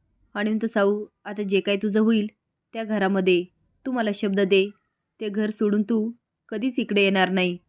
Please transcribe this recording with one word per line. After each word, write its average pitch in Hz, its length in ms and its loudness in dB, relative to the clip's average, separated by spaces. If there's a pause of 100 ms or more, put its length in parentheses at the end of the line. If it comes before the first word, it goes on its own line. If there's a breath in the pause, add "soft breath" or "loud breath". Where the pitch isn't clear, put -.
(340)
आणि 208 160 -2
म्हणतो, 220 180 -2
"साऊ, 208 380 0 (180)
आता 208 200 -8
जे 196 160 0
काय 202 180 0
तुझं 208 220 0
होईल 220 280 2 (460)
त्या 226 100 -8
घरामध्ये 190 600 2 (420)
तू 269 60 -6
मला 233 220 -2
शब्द 202 260 -2
दे, 196 300 4 (500)
ते 214 100 -8
घर 214 200 -2
सोडून 214 320 0
तू 220 300 -2 (380)
कधीच 247 300 -4
इकडे 208 220 0
येणार 190 280 4
नाही." 180 280 0 (120)